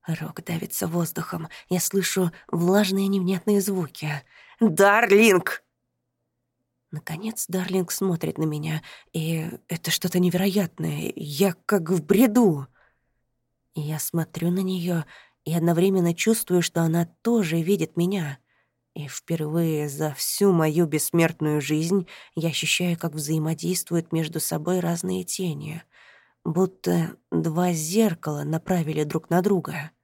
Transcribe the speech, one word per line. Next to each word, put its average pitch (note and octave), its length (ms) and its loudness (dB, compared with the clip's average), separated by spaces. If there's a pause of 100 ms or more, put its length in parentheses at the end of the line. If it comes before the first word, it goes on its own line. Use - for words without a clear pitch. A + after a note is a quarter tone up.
Рок D#3+ 360 -6
давится - 440 -6
воздухом. E3 600 -6 (180)
Я F3+ 120 0
слышу F#3 520 0 (160)
влажные F#3+ 600 2
невнятные G3 520 2
звуки. D#3 640 -4 (360)
«Дарлинг!» G3+ 1040 6 (1300)
Наконец E3+ 560 -8
Дарлинг F3+ 440 -2
смотрит E3 460 -2
на D#3+ 60 -2
меня, D#3 400 -4 (300)
и D#3+ 360 -4 (180)
это E3 240 -6
что-то F3+ 280 -2
невероятное. F3+ 960 0
Я D#3+ 400 0 (100)
как F3 240 0
в F3 140 2
бреду. G#3 640 4 (1040)
Я D3+ 260 -6
смотрю E3+ 520 -2
на F3+ 80 0
неё F3+ 440 -2 (400)
и D3+ 100 -4
одновременно E3+ 600 4
чувствую, F#3 480 2
что E3+ 200 -2
она E3 260 2 (140)
тоже F3+ 400 2
видит E3 360 0
меня. F3 400 -2 (560)
И C#3+ 140 -10
впервые D#3 840 -2
за D3 240 -4
всю - 400 2
мою D#3+ 320 4
бессмертную D#3 720 0
жизнь D#3+ 480 0 (280)
я E3 140 -2
ощущаю, E3+ 480 -2
как D#3+ 160 -6
взаимодействуют D#3+ 1000 -2
между D#3+ 260 -4
собой E3 400 -2
разные F3+ 460 -4
тени, D#3 580 -8 (640)
будто F3 720 0 (140)
два E3+ 420 0
зеркала D#3+ 680 -2
направили D#3 600 -2
друг D3+ 260 -4
на F3 120 4
друга. E3+ 500 -2 (120)